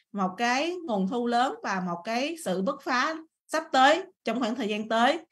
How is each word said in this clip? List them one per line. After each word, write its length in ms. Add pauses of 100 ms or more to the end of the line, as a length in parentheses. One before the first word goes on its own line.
(120)
một 240
cái 400 (100)
nguồn 220
thu 180
lớn 360
và 180
một 240
cái 400
sự 180
bứt 200
phá 320 (340)
sắp 240
tới, 320 (200)
trong 160
khoảng 140
thời 140
gian 200
tới 440